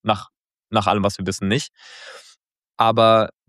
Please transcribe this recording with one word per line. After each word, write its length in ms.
nach, 260
nach 180
allem, 180
was 120
wir 100
wissen, 220
nicht. 220
Aber 540